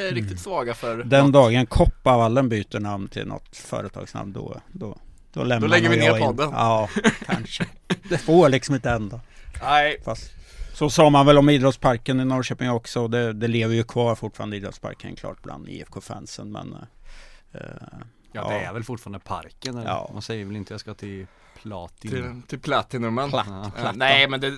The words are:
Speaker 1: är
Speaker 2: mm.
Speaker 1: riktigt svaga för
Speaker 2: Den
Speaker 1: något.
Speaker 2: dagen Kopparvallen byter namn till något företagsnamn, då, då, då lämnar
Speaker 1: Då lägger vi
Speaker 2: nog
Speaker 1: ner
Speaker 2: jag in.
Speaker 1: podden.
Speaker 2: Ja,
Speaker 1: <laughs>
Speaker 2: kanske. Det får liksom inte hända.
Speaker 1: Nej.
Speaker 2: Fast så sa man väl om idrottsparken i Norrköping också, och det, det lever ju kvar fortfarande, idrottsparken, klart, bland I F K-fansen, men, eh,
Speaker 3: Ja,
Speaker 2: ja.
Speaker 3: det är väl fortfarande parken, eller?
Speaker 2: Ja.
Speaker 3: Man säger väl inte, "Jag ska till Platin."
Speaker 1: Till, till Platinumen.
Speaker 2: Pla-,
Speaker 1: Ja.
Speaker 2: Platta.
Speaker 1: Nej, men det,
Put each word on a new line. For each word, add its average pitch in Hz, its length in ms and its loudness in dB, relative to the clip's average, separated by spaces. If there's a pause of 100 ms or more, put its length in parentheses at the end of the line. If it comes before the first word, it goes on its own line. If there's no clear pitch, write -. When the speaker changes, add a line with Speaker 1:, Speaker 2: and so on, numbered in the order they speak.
Speaker 1:
är 196 80 -4
Speaker 2:
mm. 180 60 -4
Speaker 1:
riktigt 98 260 -6
svaga 135 340 -4
för 117 220 -6
Speaker 2:
Den 120 280 6
Speaker 1:
något. 139 80 8
Speaker 2:
dagen 123 340 6
Kopparvallen 127 840 4
byter 107 320 -4
namn 101 280 -6
till 107 180 -10
något 101 300 -14
företagsnamn, 101 760 -10
då, - 280 -12 (120)
då, - 240 -12 (360)
då 131 120 -4
lämnar 123 240 0
Speaker 1:
Då 165 60 4
lägger 170 140 4
vi - 80 4
Speaker 2:
nog - 80 2
Speaker 1:
ner - 60 6
Speaker 2:
jag - 100 2
in. 113 60 2
Speaker 1:
podden. 139 260 -2
Speaker 2:
Ja, 113 360 2 (180)
Speaker 1:
<laughs> - 200 0
Speaker 2:
kanske. - 400 -6 (420)
Det 175 100 -2
får 165 300 6
liksom 131 260 0
inte 127 160 -2
hända. 117 300 -6 (420)
Speaker 1:
Nej. 147 420 2
Speaker 2:
Fast - 260 -8 (440)
så 151 160 0
sa 156 200 8
man 143 160 8
väl 147 120 10
om 143 100 8
idrottsparken 131 720 2
i 131 40 -2
Norrköping 127 460 -4
också, 117 320 -4
och 113 80 -4
det, 120 220 -2
det 110 160 -4
lever 113 260 0
ju 113 100 2
kvar 117 300 0
fortfarande, 107 420 -10
idrottsparken, 98 600 -12
klart, - 260 -14
bland - 260 -16
I 90 120 -14
F - 100 -18
K-fansen, 104 600 -16
men, 90 240 -14 (760)
eh, - 80 -18 (720)
Speaker 3:
Ja, 107 100 -10
Speaker 2:
ja. 101 60 -6
Speaker 3:
det 104 60 -4 (100)
är 90 80 -10
väl 110 120 -10
fortfarande 101 340 -12
parken, 95 600 -12
eller? 117 100 -8
Speaker 2:
Ja. - 240 -6
Speaker 3:
Man 107 100 -12
säger 110 220 -10
väl 101 120 -10
inte, 104 180 -12
"Jag 104 60 -14
ska 107 140 -16
till 98 320 -14 (360)
Platin." 101 480 -14
Speaker 1:
Till, 123 360 -10
till 127 140 -12
Platinumen. 123 720 -2
Speaker 2:
Pla-, 120 140 0 (200)
Speaker 1:
Ja. 104 120 -8
Speaker 2:
Platta. 113 200 -4
Speaker 1:
Nej, 135 320 4
men 135 120 -4
det, 135 180 -2